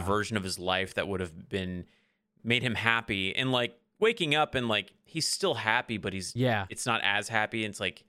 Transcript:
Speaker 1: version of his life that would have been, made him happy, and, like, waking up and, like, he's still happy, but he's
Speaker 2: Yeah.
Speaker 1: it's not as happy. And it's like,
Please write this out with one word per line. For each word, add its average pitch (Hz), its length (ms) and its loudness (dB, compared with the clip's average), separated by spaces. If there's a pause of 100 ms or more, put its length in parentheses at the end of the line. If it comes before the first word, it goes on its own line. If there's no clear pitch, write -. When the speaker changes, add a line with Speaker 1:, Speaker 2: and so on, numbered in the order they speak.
Speaker 1:
version 104 320 2
of 95 60 0
his 92 140 -4
life 92 360 0
that 92 160 -2
would 95 100 -2
have 87 300 -8
been, 90 360 -4 (600)
made 117 180 2
him 120 120 0
happy, 107 600 0
and, 131 160 0
like, 120 260 0 (220)
waking 190 360 2
up 151 200 2
and, 123 140 0
like, 104 240 -2 (100)
he's - 240 -4
still 170 280 0
happy, 113 420 0
but 98 160 -4
he's 92 200 -6
Speaker 2:
Yeah. 113 360 2
Speaker 1:
it's - 160 -8
not 117 180 2
as 101 240 2
happy. 110 380 0
And 101 80 -6
it's - 80 -10
like, - 280 -4